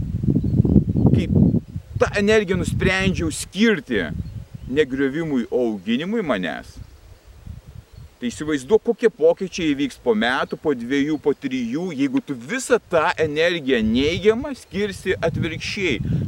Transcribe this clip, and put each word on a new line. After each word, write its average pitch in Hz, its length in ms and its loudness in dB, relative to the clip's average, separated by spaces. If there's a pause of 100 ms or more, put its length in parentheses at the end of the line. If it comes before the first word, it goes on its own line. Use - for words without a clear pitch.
(1080)
Kaip - 300 2 (580)
tą - 240 0
energiją 202 400 2
nusprendžiau 190 720 0
skirti 151 720 0 (580)
ne 147 220 2
griovimui, 139 680 -2
o 120 160 0
auginimui 120 580 -2
manęs, 90 460 -4 (1500)
tai 123 140 -6
įsivaizduok, 151 560 0
kokie 233 240 2
pokyčiai 170 640 2
įvyks 135 280 -4
po 117 140 2
metų, 131 420 0
po 151 160 0
dviejų, 139 480 -2
po 143 140 2
trijų, 131 560 -4
jeigu 262 320 -2
tu 143 100 -8
visą 196 460 -2
tą 165 300 0 (100)
energiją 151 640 0
neigiamą 180 720 2
skirsi 190 640 -4
atvirkščiai, 165 800 -2 (280)